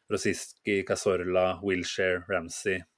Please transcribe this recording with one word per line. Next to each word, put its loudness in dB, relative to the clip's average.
Rosicky, -2
Cazorla, 2
Wilshere, 0
Ramsey, -2